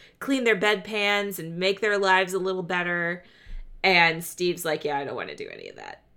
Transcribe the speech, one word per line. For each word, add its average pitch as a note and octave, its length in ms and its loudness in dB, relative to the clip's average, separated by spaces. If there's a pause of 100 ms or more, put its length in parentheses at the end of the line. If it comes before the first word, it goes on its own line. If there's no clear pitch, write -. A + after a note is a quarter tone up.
(200)
clean C4+ 240 0
their A3 120 6
bedpans G3+ 840 0
and E3 200 -8
make F#3+ 220 2
their G#3 180 2
lives F#3+ 340 4
a F#3+ 60 -2
little F#3 240 -2
better." F3 600 -2 (600)
And E3+ 420 6
Steve's F3 400 -2
like, D#3 200 -2
"Yeah, D3 140 -2
I C#3 60 -4
don't B2 120 -6
wanna F2 200 -8
do - 160 -10
any G1+ 160 -14
of - 80 -18
that." - 260 -16 (140)